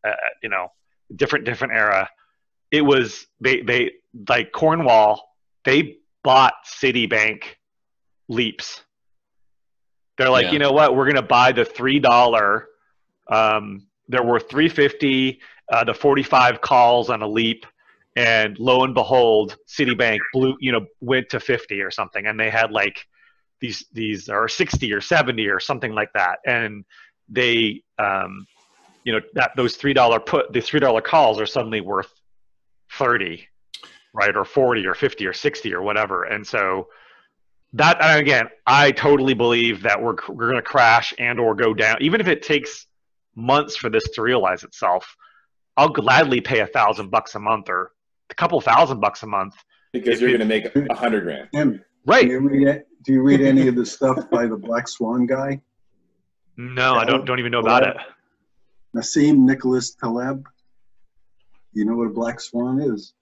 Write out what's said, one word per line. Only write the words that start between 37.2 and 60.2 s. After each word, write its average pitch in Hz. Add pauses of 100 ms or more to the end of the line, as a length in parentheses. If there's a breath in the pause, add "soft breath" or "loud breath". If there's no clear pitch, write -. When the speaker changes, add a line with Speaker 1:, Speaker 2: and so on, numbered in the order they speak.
Speaker 1:
that, 156
and 156
again, 135 (180)
I 139
totally 135
believe 117
that 104
we're, 117 (120)
we're 117
gonna 123
crash 117
and 120
or 113
go 110
down, 110
even 160
if 190
it 170
takes - (480)
months 139
for 123
this 110
to 120
realize 104
itself. 90 (640 soft breath)
I'll 147
gladly 131
pay 120
a 104
thousand 107
bucks 110
a 107
month 104
or 92 (380)
a -
couple 170
thousand 127
bucks 101
a 110
month 98 (380)
Speaker 3:
Because 120
Speaker 1:
if 113
Speaker 3:
you're 123
Speaker 1:
it 120
Speaker 3:
gonna 110
make 110 (100)
a 143
hundred 110
grand. 76
Speaker 4:
Tim, 143 (200)
Speaker 1:
Right. 180
Speaker 4:
do 120
you -
read 139
it, 151 (160)
do 135
you 131
read 139
any 135
of 120
the 120
stuff -
by 120
the 110
Black 117
Swan 123
guy? 135 (960)
Speaker 1:
No, 127
I 113
don't, 120
Speaker 4:
Taleb? 135
Speaker 1:
don't 127
even 120
know 120
about 113
it. 98
Speaker 4:
Taleb? - (840 loud breath)
Nassim 147
Nicholas 127
Taleb. 131 (1300)